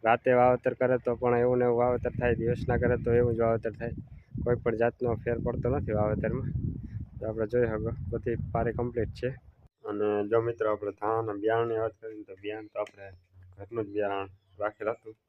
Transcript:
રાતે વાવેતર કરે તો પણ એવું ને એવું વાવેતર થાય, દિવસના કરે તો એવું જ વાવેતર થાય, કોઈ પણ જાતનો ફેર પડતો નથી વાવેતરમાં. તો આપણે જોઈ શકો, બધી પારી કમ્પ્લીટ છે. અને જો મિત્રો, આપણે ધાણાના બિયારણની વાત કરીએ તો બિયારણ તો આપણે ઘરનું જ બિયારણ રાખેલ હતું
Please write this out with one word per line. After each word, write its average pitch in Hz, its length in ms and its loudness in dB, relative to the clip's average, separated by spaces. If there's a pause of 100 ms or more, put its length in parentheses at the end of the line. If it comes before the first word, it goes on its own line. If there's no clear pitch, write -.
રાતે 117 300 4
વાવેતર 123 400 4
કરે 127 260 2
તો 120 160 -2
પણ 120 280 2
એવું 123 160 4
ને 123 60 4
એવું 120 160 2
વાવેતર 123 380 0
થાય, 120 200 2
દિવસના 120 420 0
કરે 120 160 2
તો 117 140 -2
એવું 120 240 4
જ 113 40 -4
વાવેતર 113 400 2
થાય, 117 140 -6 (500)
કોઈ 120 200 2
પણ 113 180 0
જાતનો 120 340 0
ફેર 117 280 -2
પડતો 120 260 -2
નથી 107 300 0
વાવેતરમાં. 107 520 0 (640)
તો - 120 -12
આપણે 110 220 -2
જોઈ 120 200 4
શકો, 110 240 -2 (180)
બધી 117 280 -2 (140)
પારી 113 260 0
કમ્પ્લીટ 120 360 -2
છે. 123 160 -4 (560)
અને 104 220 0 (200)
જો 113 140 4
મિત્રો, 113 260 0
આપણે 104 240 0
ધાણાના 107 500 -2
બિયારણની 113 420 2
વાત 110 160 -4
કરીએ 110 240 -14
તો 98 180 -18
બિયારણ 104 300 -10
તો - 80 -10
આપણે 101 260 -8 (480)
ઘરનું 104 320 -8
જ 101 80 -14
બિયારણ 98 360 -2 (300)
રાખેલ 104 320 -4
હતું 110 240 -10 (140)